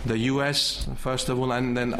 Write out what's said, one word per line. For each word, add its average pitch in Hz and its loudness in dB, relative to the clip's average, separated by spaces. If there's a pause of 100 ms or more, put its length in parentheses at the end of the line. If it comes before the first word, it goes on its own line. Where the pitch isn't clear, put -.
the 113 2
U 131 2
S, - 0
first 131 -2
of 127 0
all, 131 0
and 123 0
then 123 0